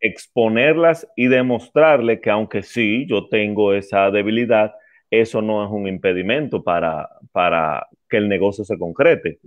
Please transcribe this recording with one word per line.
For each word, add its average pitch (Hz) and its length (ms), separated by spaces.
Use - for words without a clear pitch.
exponerlas 131 1120
y 123 140
demostrarle 127 920
que 113 100
aunque 104 320
sí, 117 440
yo 101 220
tengo 104 460
esa 98 360
debilidad, 107 640
eso 110 320
no 107 200
es 101 80
un 104 160
impedimento 95 800
para, 82 440
para 82 540
que 117 80
el 104 120
negocio 101 360
se 95 140
concrete. 87 680